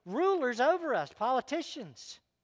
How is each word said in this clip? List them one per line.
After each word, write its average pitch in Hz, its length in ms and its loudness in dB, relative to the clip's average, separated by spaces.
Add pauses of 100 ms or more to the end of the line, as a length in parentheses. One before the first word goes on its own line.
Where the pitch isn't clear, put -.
rulers 254 540 2
over 320 340 2
us, 151 180 -2
politicians 247 1080 -4 (240)